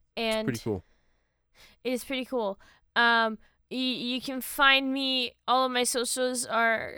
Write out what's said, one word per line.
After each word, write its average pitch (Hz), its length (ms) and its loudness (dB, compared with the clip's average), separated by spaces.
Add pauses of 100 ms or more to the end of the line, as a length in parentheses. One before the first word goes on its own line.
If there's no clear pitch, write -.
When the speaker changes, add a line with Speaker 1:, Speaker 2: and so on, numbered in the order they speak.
(180)
Speaker 1:
and 220 300 -2
Speaker 2:
pretty 117 140 -2
cool. 101 220 -4 (1000)
Speaker 1:
it 254 100 -2
is 240 100 -4
pretty 262 220 -4
cool. 214 340 -4 (360)
Um, 226 420 4 (320)
y-, 233 80 -8
you 254 440 -2
can 262 200 -6
find 269 500 4
me, 262 420 -2 (140)
all 254 200 4
of 254 40 -4
my 247 120 2
socials 254 640 -2
are 226 520 0